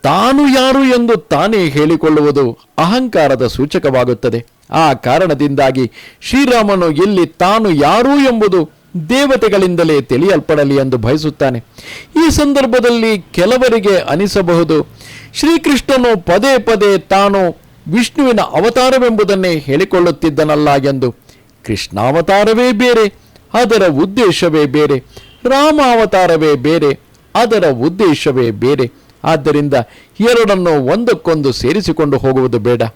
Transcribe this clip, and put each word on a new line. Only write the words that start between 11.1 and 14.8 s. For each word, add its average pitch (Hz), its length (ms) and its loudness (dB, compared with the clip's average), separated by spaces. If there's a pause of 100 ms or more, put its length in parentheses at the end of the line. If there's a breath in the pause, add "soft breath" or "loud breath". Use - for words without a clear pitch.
ಈ - 20 4
ಸಂದರ್ಭದಲ್ಲಿ 240 1040 0
ಕೆಲವರಿಗೆ 220 680 0
ಅನಿಸಬಹುದು, 170 880 0 (460 loud breath)